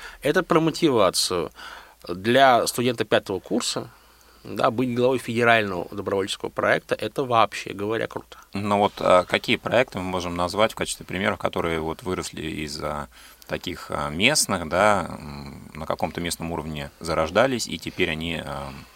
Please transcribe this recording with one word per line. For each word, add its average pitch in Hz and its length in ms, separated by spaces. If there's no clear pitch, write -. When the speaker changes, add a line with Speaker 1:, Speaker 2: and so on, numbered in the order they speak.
Speaker 1:
Это 160 200
про 165 180
мотивацию. 110 880
Для 117 580
студента 120 380
пятого 104 360
курса, 127 500
да, 117 280
быть 123 240
главой 123 220
федерального 113 760
добровольческого 98 540
проекта, 107 480
это 110 280
вообще 113 500
говоря 107 340
круто. - 300
Speaker 2:
Ну 104 240
вот, 101 200
а 90 260
какие 107 320
проекты 107 420
мы 90 60
можем 90 300
назвать 92 380
в - 20
качестве - 320
примеров, 95 320
которые 85 400
вот 80 240
выросли 90 400
из, 78 400
а, 73 240
таких, - 440
а, 73 200
местных, 95 580
да, 92 380
м, 71 540
на 78 120
каком-то 85 340
местном 85 300
уровне 76 480
зарождались, 85 720
и 85 100
теперь 87 320
они, 80 340
а, 69 280